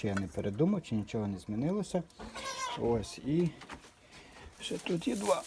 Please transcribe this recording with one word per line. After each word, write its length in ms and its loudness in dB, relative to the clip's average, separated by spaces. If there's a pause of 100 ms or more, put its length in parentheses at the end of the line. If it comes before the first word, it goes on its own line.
чи 60 0
я 80 2
не 120 0
передумав, 560 2
чи 120 -2
нічого 320 0
не 120 -2
змінилося. 640 0 (760)
Ось, 380 2
і... 300 4 (1120)
Ще 180 -4
тут 300 0
є 80 2
два. 300 4